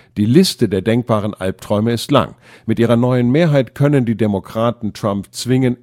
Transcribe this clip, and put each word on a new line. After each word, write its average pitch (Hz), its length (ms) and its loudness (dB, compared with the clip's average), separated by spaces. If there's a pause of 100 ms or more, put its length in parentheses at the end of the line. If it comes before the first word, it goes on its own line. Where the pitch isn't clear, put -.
(160)
die 104 80 2
Liste 123 440 2
der 95 140 -2
denkbaren 110 520 -2
Albträume 104 580 -2
ist - 180 -6
lang. 107 240 2 (320)
Mit 110 120 -2
ihrer 113 180 2
neuen 123 340 0
Mehrheit 147 440 2
können 143 300 2
die 113 120 -2
Demokraten 110 760 -2
Trump 101 380 -4
zwingen, 127 500 0